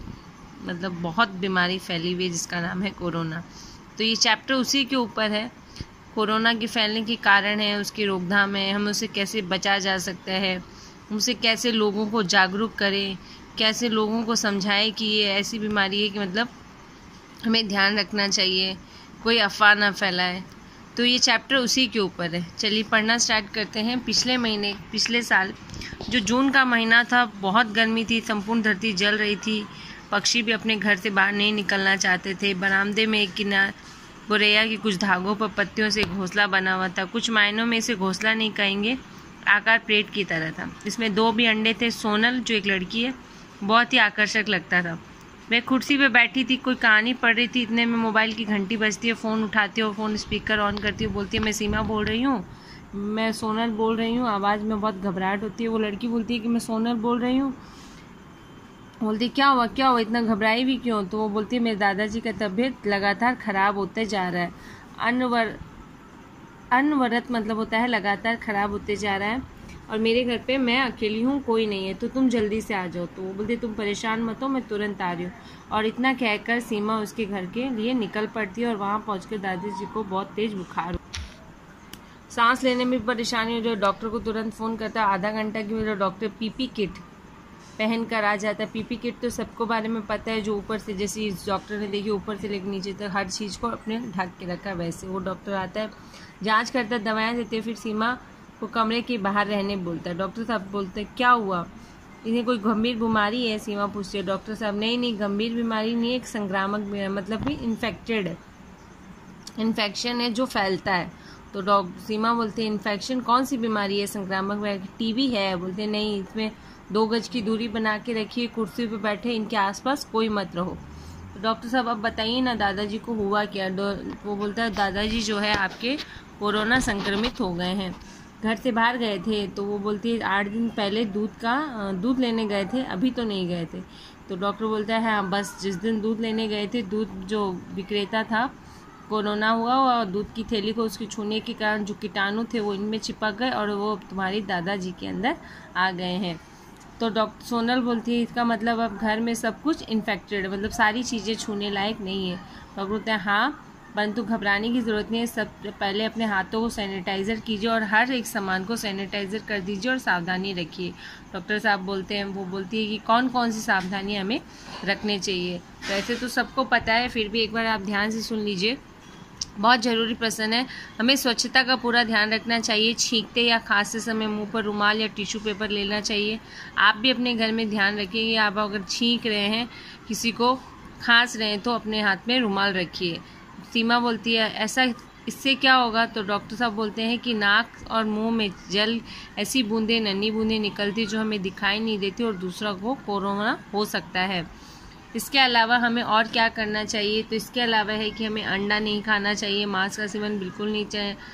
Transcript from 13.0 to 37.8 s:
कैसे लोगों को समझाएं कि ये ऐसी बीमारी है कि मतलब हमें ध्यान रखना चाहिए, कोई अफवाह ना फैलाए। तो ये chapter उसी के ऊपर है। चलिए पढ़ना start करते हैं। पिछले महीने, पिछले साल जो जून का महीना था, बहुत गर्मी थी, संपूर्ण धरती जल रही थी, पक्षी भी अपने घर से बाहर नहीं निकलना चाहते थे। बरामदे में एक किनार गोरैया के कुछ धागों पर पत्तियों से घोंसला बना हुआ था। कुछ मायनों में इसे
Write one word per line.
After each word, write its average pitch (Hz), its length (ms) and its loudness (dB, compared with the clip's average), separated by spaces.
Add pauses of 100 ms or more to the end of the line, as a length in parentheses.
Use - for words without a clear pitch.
कैसे 220 320 2
लोगों 220 340 2
को 226 120 0
समझाएं 208 580 2
कि 226 120 -4
ये 214 180 2
ऐसी 202 360 0
बीमारी 208 420 0
है 214 80 2
कि 202 100 -6
मतलब 208 280 -2 (1000)
हमें 220 220 4
ध्यान 196 320 4
रखना 202 280 0
चाहिए, 185 500 2 (460)
कोई 233 140 4
अफवाह 208 360 8
ना 202 180 4
फैलाए। 180 520 0 (540)
तो 240 80 4
ये 247 140 4
chapter 240 360 4
उसी 254 320 2
के 214 120 -2
ऊपर 175 360 -2
है। 175 120 -4 (100)
चलिए 214 260 0
पढ़ना 220 340 2
start 214 320 2
करते 214 300 -4
हैं। 247 240 0
पिछले 247 340 2
महीने, 208 380 0 (160)
पिछले 233 300 0
साल 208 320 2 (560)
जो 240 100 4
जून 240 300 4
का 262 160 6
महीना 233 380 6
था, 247 220 4
बहुत 202 420 2
गर्मी 226 420 2
थी, 226 120 2
संपूर्ण 220 400 0
धरती 214 320 2
जल 208 240 2
रही 208 180 2
थी, 214 320 -2 (440)
पक्षी 208 320 2
भी 220 80 0
अपने 220 240 0
घर 208 200 4
से 202 140 -2
बाहर 196 220 4
नहीं 208 220 2
निकलना 196 420 2
चाहते 190 380 0
थे। 196 200 0
बरामदे 196 520 2
में 214 160 2
एक 202 120 0
किनार 202 400 2 (560)
गोरैया 208 380 6
के 220 100 -2
कुछ 196 200 2
धागों 190 380 2
पर 214 120 0
पत्तियों 202 420 0
से 208 140 2
घोंसला 190 440 0
बना 190 260 2
हुआ 185 140 0
था। 185 180 -2
कुछ 226 240 -2
मायनों 214 360 4
में 233 120 2
इसे 226 180 0